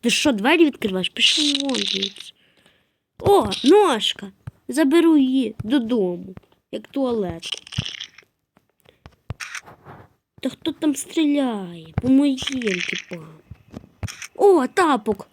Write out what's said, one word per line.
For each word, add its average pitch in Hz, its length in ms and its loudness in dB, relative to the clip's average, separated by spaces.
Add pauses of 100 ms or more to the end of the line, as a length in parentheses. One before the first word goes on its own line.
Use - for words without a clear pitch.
Ти 240 100 0
що, - 220 2
двері 269 320 4
відкриваєш? 185 440 -4
Пішов - 360 0 (160)
вон 269 160 -2
звідси. 196 560 -6 (880)
О, 349 300 4 (140)
ножка. 269 680 2 (360)
Заберу 311 500 4
її 262 360 0 (100)
додому, 208 720 -2 (380)
як 220 160 -12
туалет. 214 720 -6 (2750)
Та 269 80 -4
хто - 240 -8
там 294 240 -2
стріляє? 226 920 -2 (160)
По 240 60 -2
моїм 269 300 4 (520)
типам. 170 380 -10 (1080)
О, 359 300 6
тапок. 254 680 0